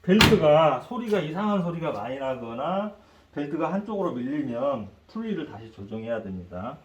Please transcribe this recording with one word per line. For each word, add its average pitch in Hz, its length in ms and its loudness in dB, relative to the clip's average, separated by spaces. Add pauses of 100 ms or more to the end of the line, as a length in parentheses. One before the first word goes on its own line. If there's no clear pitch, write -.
벨트가 160 800 6
소리가 220 380 -2
이상한 185 420 -2
소리가 160 300 -4
많이 120 260 -6
나거나 135 760 -4 (400)
벨트가 156 380 -4
한쪽으로 196 400 -4
밀리면 123 760 -4 (200)
풀리를 196 420 -6
다시 107 220 -16
조정해야 110 500 -8
됩니다. 92 640 -10